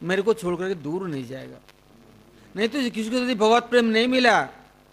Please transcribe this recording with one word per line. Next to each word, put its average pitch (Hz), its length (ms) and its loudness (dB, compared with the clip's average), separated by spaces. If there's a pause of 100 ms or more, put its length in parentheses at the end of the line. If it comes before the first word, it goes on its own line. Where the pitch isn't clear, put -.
मेरे 185 200 -2
को 214 120 2
छोड़ 175 220 -2
करके 185 180 -4
दूर 175 340 -8
नहीं 135 180 -6
जाएगा। 127 300 -14 (1000)
नहीं 214 120 0
तो 247 220 -2
किसी 220 200 -6
को 254 60 -2
यदि 247 180 0
भगवत 220 280 4
प्रेम 240 220 2
नहीं 226 240 2
मिला, 247 340 4 (500)